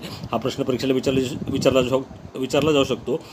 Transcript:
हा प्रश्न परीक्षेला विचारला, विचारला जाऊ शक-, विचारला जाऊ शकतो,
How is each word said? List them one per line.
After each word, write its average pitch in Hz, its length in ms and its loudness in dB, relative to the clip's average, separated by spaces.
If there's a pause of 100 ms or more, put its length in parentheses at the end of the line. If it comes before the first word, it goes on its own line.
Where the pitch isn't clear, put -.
(320)
हा 139 40 -2
प्रश्न 135 260 -2
परीक्षेला 131 320 0
विचारला, 131 260 2 (280)
विचारला 131 340 4
जाऊ 127 180 2
शक-, - 380 -14
विचारला 147 340 2
जाऊ 139 120 6
शकतो, 127 480 -4